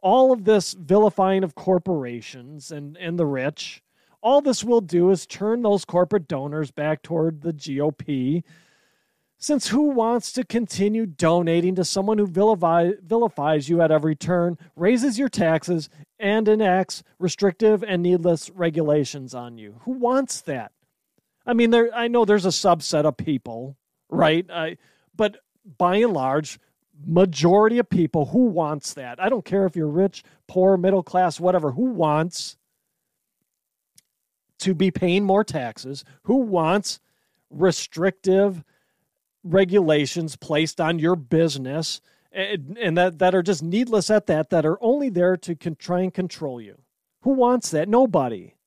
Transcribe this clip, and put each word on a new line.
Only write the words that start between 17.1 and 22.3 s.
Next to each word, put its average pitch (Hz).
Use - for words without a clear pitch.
restrictive 202
and 190
needless 175
regulations 151
on 120
you? 107
Who 247
wants 254
that? 127
I 240
mean, 233
there, 233
I 233
know 240
there's 202